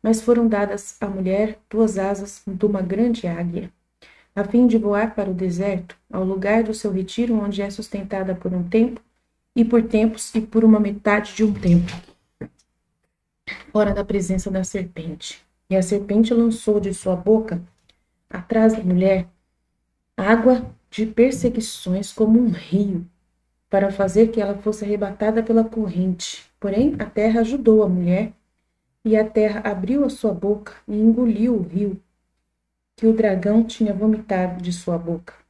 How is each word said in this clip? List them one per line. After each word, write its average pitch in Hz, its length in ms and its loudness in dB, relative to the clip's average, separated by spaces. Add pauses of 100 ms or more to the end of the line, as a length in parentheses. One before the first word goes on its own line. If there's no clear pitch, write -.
Mas 220 200 0
foram 233 260 2
dadas 202 520 -4
à 208 80 -6
mulher 196 520 -2 (100)
duas 214 280 0
asas 196 480 -6
de 196 200 -4
uma 196 160 0
grande 196 460 -2
águia, 175 440 -6 (640)
a 202 80 -2
fim 240 240 4
de 220 100 4
voar 208 380 0
para 196 140 -4
o 185 40 -4
deserto, 180 600 -4 (160)
ao 185 120 -4
lugar 196 400 0
do 220 100 -4
seu 214 180 -6
retiro, 220 440 -2
onde 202 260 -2
é 196 80 -6
sustentada 190 680 -6
por 180 180 -6
um 175 140 -4
tempo, 226 340 0 (540)
e 233 80 4
por 226 200 4
tempos, 220 520 0
e 220 60 0
por 220 220 0
uma 220 160 8
metade 208 560 -2
de 220 80 2
um 208 100 2
tempo, 175 380 2 (1800)
fora 208 220 2
da 202 100 -2
presença 190 460 -2
da 190 140 -2
serpente. 175 760 -10 (280)
E 190 60 0
a 190 60 4
serpente 208 520 2
lançou 226 460 2
de 196 140 -4
sua 185 220 -2
boca, 208 460 0 (680)
atrás 220 440 2
da 214 100 -4
mulher, 180 440 2 (880)
água 233 500 2 (240)
de 220 160 -4
perseguições 226 1080 -2
como 220 260 4
um 240 100 2
rio, 180 560 -2 (640)
para 196 220 0
fazer 196 400 2
que 226 80 -2
ela 202 180 -4
fosse 208 280 -6
arrebatada 208 580 -2
pela 226 200 2
corrente. 185 840 -4 (100)
Porém, 208 380 0
a 214 80 -8
terra 220 360 0
ajudou 226 420 4
a 190 60 2
mulher, 180 420 0 (720)
e 214 100 4
a 214 120 4
terra 214 340 0
abriu 214 420 -2
a 254 60 0
sua 208 240 -4
boca 208 400 -4 (140)
e 208 60 -6
engoliu 226 600 2
o 196 60 0
rio 185 400 -4 (960)
que 226 100 2
o 226 60 6
dragão 214 500 2
tinha 214 300 -2
vomitado 190 680 -2
de 175 120 -6
sua 175 240 -4
boca. 170 360 -8 (160)